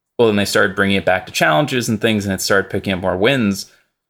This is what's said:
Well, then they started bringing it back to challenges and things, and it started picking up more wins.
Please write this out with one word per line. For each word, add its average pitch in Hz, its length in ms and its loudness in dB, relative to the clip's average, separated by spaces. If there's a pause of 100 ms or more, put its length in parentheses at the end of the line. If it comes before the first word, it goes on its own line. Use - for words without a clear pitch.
(180)
Well, 117 100 4
then 104 80 2
they 101 80 2
started 101 300 0
bringing 98 220 2
it 95 80 -2
back 92 220 0
to - 60 -20
challenges 151 560 0
and 110 120 -2
things, 107 240 0
and 98 100 -2
it 90 60 -6
started 98 300 0
picking 98 220 -4
up 90 80 -2
more 92 160 -2
wins. 104 540 0 (400)